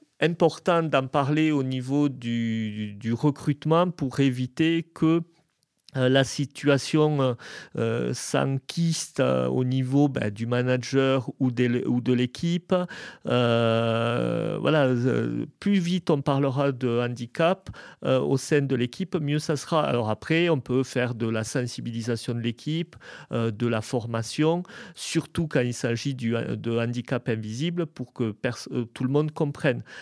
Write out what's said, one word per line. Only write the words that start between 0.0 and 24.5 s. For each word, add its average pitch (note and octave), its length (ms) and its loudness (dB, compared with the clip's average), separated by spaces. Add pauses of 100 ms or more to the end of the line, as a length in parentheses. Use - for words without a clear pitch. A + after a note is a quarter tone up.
important E3+ 640 2
d'en C#3 240 0
parler D3+ 420 2
au C#3+ 140 2
niveau C3 440 0
du, A2+ 840 -4
du A2 180 -4
recrutement D#3 800 2
pour C#3 300 -4
éviter C#3 720 0
que, E3 280 2 (720)
euh, B2+ 140 4
la C3 160 6
situation, C#3+ 960 2
euh, B2+ 140 2 (420)
euh, A#2 380 0
s'enquiste, C#3 1080 -2
euh, B2+ 280 2
au B2+ 140 0
niveau, C3 460 4
ben, B2 220 -2
du A2 160 -6
manager B2+ 920 2
ou C3 120 2
de A#2+ 160 2
l'é-, A#2+ 200 0
ou B2 140 2
de B2 140 2
l'équipe. E3+ 600 0 (520)
Euh, A#2 1300 2
voilà, C#3+ 280 4
euh, A#2+ 580 0 (160)
plus G3+ 180 2
vite F3 300 0
on C#3+ 140 2
parlera C#3 500 2
de A#2+ 260 0
handicap, B2 720 0 (380)
euh, C3 140 4
au C#3 180 2
sein D3 240 2
de C#3 120 0
l'équipe, B2+ 460 -2
mieux D3 180 0
ça D3+ 180 -2
sera. D3+ 280 0
Alors A#2+ 240 0
après, D#3+ 400 0
on D#3 120 2
peut B2+ 220 0
faire B2 320 -2
de A2+ 140 -2
la A2+ 160 -2
sensibilisation A#2+ 880 -4
de A#2 80 -4
l'équipe, D3+ 560 -4 (340)
euh, A#2 200 -2
de A2 160 -4
la A2+ 160 0
formation, A#2+ 800 -2 (320)